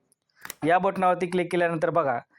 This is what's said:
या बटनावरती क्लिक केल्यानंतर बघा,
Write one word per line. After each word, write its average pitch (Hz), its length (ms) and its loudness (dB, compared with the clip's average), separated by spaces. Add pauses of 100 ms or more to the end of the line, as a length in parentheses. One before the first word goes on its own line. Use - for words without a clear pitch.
(680)
या 170 100 4
बटनावरती 185 500 0
क्लिक 175 240 -2
केल्यानंतर 170 380 0
बघा, 143 300 0 (200)